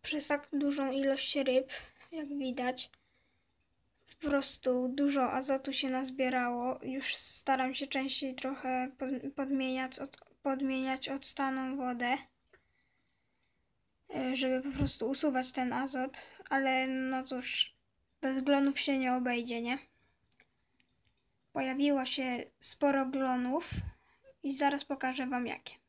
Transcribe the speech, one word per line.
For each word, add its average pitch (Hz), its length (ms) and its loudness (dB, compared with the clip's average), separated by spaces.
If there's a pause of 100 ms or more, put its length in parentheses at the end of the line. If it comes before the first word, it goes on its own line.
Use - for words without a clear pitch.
Przez 294 260 -2
tak 294 260 0
dużą 277 380 2
ilość 269 440 0
ryb, 262 360 2 (400)
jak 311 160 -6
widać, 262 640 -2 (1160)
po - 200 -8
prostu 262 600 2
dużo 277 440 2
azotu 269 420 0
się 277 160 0
nazbierało. 254 920 0
Już 269 340 -4
staram 262 600 2
się 277 120 -4
częściej 262 480 -2
trochę 254 640 -2
pod-, 269 380 -4
podmieniać 262 640 -2
od-, - 180 -8 (240)
podmieniać 262 680 0
odstaną 269 680 -2
wodę, 247 400 0 (2000)
e, 262 200 -2
żeby 262 360 0
po 262 60 -6
prostu - 320 0
usuwać 262 420 0
ten 254 220 -2
azot, 262 580 -4 (180)
ale 262 380 4
no 262 360 -2
cóż, 254 520 -2 (460)
bez 262 200 2
glonów 277 380 6
się 277 180 2
nie 254 160 2
obejdzie, 240 480 0
nie? 240 160 -2 (1800)
Pojawiło 269 520 2
się 254 400 -2 (140)
sporo 277 460 4
glonów 262 640 0 (760)
i 277 100 -2
zaraz 285 320 2
pokażę 262 420 -2
wam 247 200 -2
jakie. - 260 -8 (160)